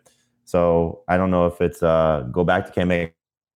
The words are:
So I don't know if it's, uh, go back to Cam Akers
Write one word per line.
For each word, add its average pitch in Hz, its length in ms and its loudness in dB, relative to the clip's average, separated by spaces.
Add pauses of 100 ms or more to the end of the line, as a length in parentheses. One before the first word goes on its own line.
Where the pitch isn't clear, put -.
(440)
So 85 640 0
I 90 100 2
don't 92 140 0
know 87 160 2
if 85 140 -4
it's, 85 220 -2
uh, 80 480 2
go 87 120 0
back 90 220 0
to - 60 -20
Cam 90 200 -2
Akers 85 220 -4 (420)